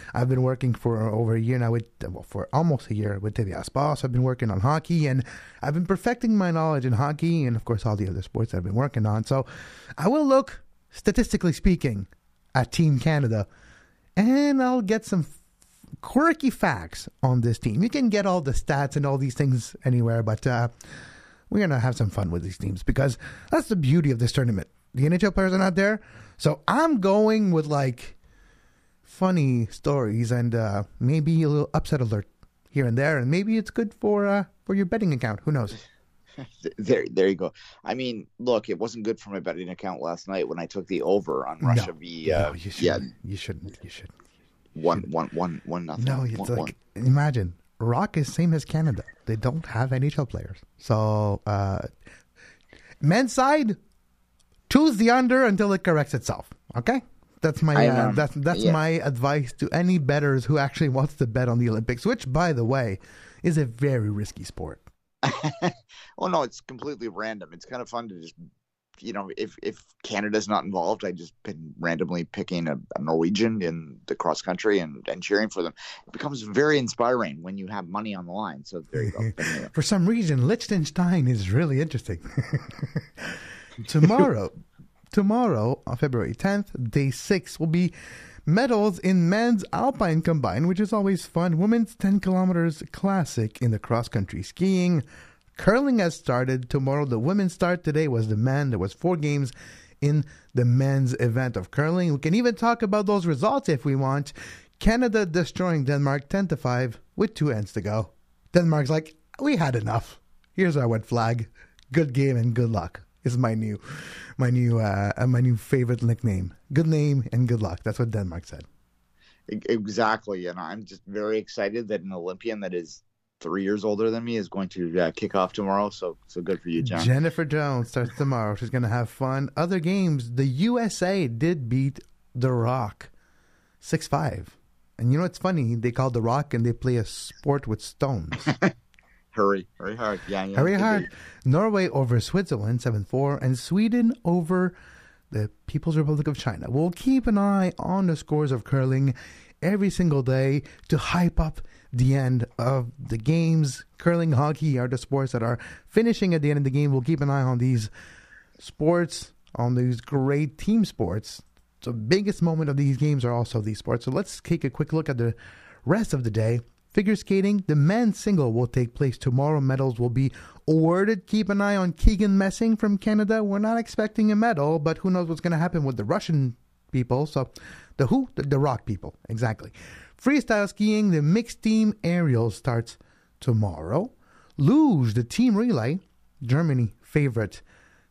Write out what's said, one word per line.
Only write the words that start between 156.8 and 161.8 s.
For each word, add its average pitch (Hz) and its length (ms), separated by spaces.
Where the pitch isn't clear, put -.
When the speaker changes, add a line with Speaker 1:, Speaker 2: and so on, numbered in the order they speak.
Speaker 1:
We'll 131 100
keep 147 200
an 143 80
eye 139 140
on 127 160
these 120 320
sports, - 720
on 123 200
these 123 260
great 143 560
team 220 260
sports. 104 600